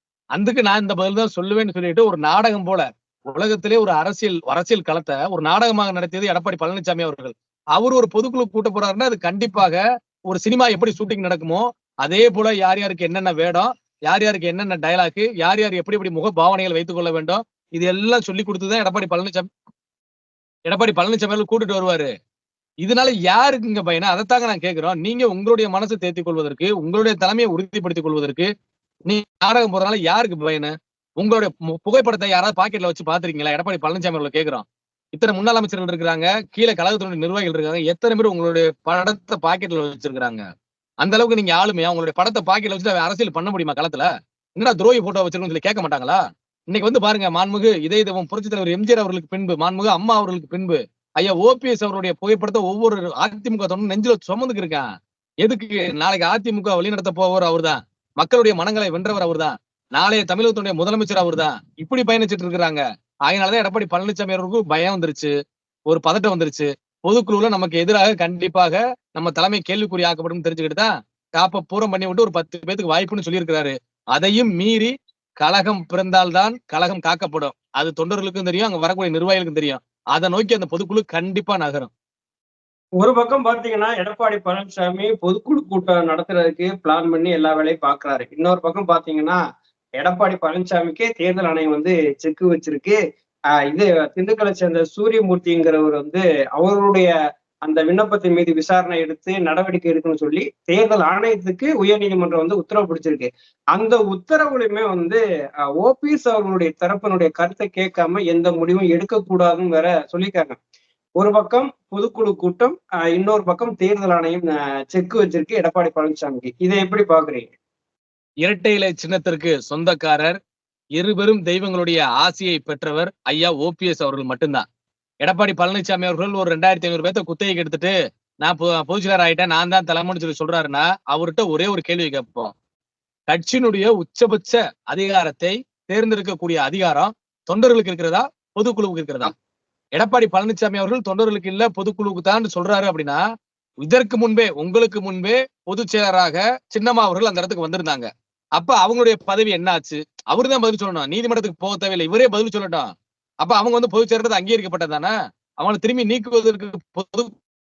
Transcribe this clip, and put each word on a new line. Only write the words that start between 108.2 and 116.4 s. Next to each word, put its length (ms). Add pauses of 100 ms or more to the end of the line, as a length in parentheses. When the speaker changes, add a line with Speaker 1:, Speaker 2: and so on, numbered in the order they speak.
Speaker 2:
எந்த 260
முடிவும் 360
எடுக்கக்கூடாதுன்னு 800
வேற 460
சொல்லியிருக்காங்க. 380 (600)
ஒரு 200
பக்கம் 440 (200)
பொதுக்குழு 400
கூட்டம், 460 (100)
அஹ், 140
இன்னொரு 380
பக்கம் 320
தேர்தல் 360
ஆணையம், 320
அஹ், 440
செக் 280
வச்சிருக்கு 380
எடப்பாடி 420
பழனிசாமிக்கு. 640